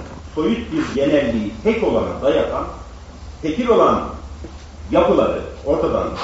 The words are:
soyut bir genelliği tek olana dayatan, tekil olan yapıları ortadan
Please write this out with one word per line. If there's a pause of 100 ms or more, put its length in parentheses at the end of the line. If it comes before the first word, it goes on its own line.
(360)
soyut
bir
genelliği (120)
tek
olana
dayatan, (760)
tekil
olan (880)
yapıları (240)
ortadan (160)